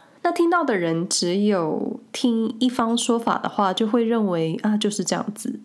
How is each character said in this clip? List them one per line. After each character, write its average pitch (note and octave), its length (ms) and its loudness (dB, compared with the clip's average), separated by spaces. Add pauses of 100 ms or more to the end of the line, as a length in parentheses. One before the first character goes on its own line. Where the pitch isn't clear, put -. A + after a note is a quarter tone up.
(200)
那 E4+ 120 0
听 E4+ 180 2
到 F4 120 4
的 B3+ 140 2
人 E3+ 320 0
只 F#3 360 0
有 F3+ 560 0 (120)
听 A3+ 460 0
一 B3 100 2
方 A#3 300 0
说 A#3 200 0
法 A3+ 200 0
的 - 100 -4
话， F#3+ 240 0
就 A3+ 140 0
会 A#3 180 2
认 A3+ 220 2
为， E3 360 0
啊， G#3+ 140 2
就 G#3 140 0
是 G3+ 120 -2
这 E3+ 140 -2
样 G3+ 180 -4
子。 - 300 -8